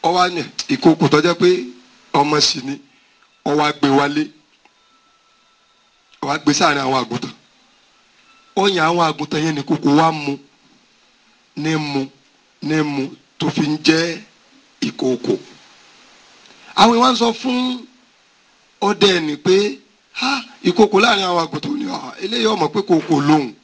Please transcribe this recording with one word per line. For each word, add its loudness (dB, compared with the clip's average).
Ó 0
wá 2
ní -6
ìkókò 4
tó 4
jẹ́ 2
pé 2
ọmọ 2
sì -2
ni. -8
Ó -2
wá 2
gbé -2
wálé. 0
Ó -6
wá -2
gbé 2
sáàrin 2
àwọn 0
àgùntàn. -8
Ọyàn 0
àwọn 2
àgùntàn -6
yẹn -2
ni -4
kókò -2
wá 4
mu. -6
Ní -2
mu, -4
ní 0
mu, -4
tó -2
fi -2
ń 0
jẹ́ 0
ìkókò. -2
Àwọn 6
ìwà 4
ń 0
sọ 2
fún -4
ọdẹ 2
ni -4
pé, 0
"Ha! -4
Ìkókò 4
láàrin 2
àwọn 0
àgùntàn -6
ni, -6
ah, -12
eléyìí -2
ó 2
mọ̀ 0
pé 0
kókò 2
lòun." 2